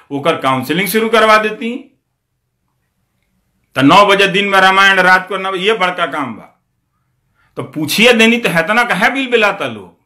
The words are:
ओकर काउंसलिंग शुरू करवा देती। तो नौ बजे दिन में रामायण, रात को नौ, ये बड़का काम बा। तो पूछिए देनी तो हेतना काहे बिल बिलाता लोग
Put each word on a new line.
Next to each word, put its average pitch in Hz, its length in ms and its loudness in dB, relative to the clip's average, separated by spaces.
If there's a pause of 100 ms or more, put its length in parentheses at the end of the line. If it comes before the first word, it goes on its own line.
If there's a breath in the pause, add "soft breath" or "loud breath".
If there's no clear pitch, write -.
(100)
ओकर 139 260 -2
काउंसलिंग 135 520 -2
शुरू 220 200 -2
करवा 220 300 2
देती। 214 360 -6 (2000)
तो 131 60 0
नौ 180 240 6
बजे 196 220 2
दिन 202 200 -2
में 190 120 2
रामायण, 190 400 4
रात 180 280 2
को 196 100 -6
नौ, 190 160 -6
ये 190 240 0
बड़का 180 280 -2
काम 135 300 -8
बा। 82 120 -20 (1080)
तो 139 60 -8
पूछिए 156 500 0
देनी 226 260 2
तो 226 100 -4
हेतना 214 360 0
काहे 214 260 0
बिल 262 200 -6
बिलाता 208 360 0
लोग 101 240 -14 (160)